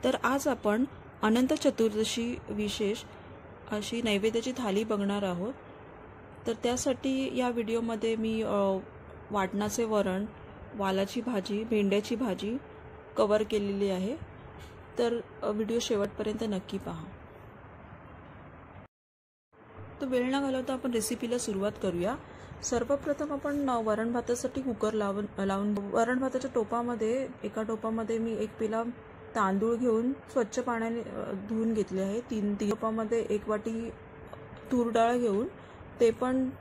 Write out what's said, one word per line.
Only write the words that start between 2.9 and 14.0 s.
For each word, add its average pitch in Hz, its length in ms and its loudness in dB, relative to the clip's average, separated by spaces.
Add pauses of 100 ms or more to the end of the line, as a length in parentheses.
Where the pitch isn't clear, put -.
अशी 214 300 -2
नैवेद्याची 220 560 2
थाली 214 260 2
बघणार 202 400 0
आहोत. 185 300 -2 (960)
तर 233 60 2 (100)
त्यासाठी 262 760 2
या 247 120 4
व्हिडिओमध्ये 226 680 0
मी, 220 260 0
अ, 196 360 4 (540)
वाटणाचे 208 520 2
वरण, 202 420 2 (500)
वालाची 196 460 0
भाजी, 214 420 0
भेंड्याची 208 520 4
भाजी 214 420 0 (600)
cover 214 340 6
केलेली 202 380 2
आहे. 190 260 0 (840)